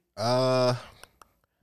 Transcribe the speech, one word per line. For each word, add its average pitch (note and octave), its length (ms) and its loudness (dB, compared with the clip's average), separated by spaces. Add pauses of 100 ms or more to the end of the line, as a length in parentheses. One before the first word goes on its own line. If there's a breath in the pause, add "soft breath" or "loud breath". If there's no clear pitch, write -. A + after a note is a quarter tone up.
(160)
Uh, B2+ 600 0 (880 loud breath)